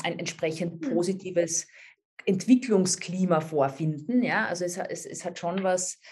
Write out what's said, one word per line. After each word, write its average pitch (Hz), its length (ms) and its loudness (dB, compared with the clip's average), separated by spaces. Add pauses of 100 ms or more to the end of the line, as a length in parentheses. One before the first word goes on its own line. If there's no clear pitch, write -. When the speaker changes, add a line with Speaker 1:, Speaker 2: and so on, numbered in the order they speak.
Speaker 1:
ein - 140 -4
entsprechend 170 640 -4
Speaker 2:
Hm. 269 120 -2
Speaker 1:
positives 175 720 0 (600)
Entwicklungsklima 185 1120 4
vorfinden“, 160 840 0
ja. 196 240 0
Also 180 180 -2
es 180 140 -4
ha-, - 100 -6
es, - 180 -8
es - 180 -12
hat 180 140 -6
schon 180 240 -4
was, 185 360 0 (140)